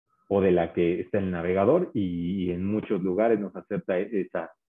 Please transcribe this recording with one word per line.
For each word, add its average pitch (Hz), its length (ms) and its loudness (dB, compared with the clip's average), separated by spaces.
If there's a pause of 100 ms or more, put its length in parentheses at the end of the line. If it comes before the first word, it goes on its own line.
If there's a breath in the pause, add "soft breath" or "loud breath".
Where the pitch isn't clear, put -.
(280)
o 98 140 2
de 95 100 6
la 85 220 2
que 87 280 0
está - 180 -2
en 95 60 -2
el 92 60 -2
navegador, 98 600 2
y, 90 520 -2
y 90 60 -2
en 90 140 -4
muchos 104 380 -2
lugares 104 360 2
nos 101 160 -8
acepta 92 440 -4
e-, 101 220 -2
esa, 85 280 -6 (200)